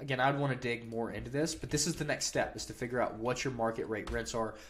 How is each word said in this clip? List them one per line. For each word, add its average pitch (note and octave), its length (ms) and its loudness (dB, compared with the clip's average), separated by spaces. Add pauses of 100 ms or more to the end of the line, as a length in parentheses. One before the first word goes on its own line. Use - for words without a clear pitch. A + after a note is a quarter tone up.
Again, C3+ 200 0
I'd C#3 180 6
wanna C#3 180 2
dig A#2 320 -2
more A2+ 220 -2
into A#2 200 -6
this, D#3 240 2
but - 140 -8
this D3 180 2
is E3 100 0
the D#3 80 -2
next C#3+ 220 0
step, - 300 0
is - 100 -6
to A2+ 60 -8
figure B2 280 -2
out A2 160 2
what B2 280 0
your C3+ 80 0
market A2+ 340 0
rate G#2 240 -2
rents A#2 240 -2
are, A2 200 0 (160)